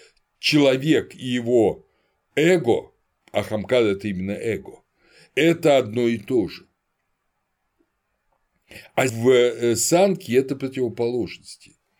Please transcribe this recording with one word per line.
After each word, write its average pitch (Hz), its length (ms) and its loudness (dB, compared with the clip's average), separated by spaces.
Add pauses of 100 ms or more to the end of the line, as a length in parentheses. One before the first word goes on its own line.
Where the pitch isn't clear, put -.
(400)
человек 139 760 0
и - 120 -16
его 120 600 0 (480)
эго, 147 560 0 (400)
ахамкара — 107 600 -2
это 98 140 -6
именно 95 240 -6
эго, 104 520 -10 (520)
это 156 420 2
одно 117 300 0
и 117 100 0
то 107 300 -2
же. - 200 -20 (2250)
А 131 120 0
в, 113 220 0
э, 120 460 4
санке 170 640 0
это 135 180 0
противоположности. 123 1200 -6 (240)